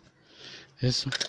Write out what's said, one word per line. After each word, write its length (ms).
eso. 300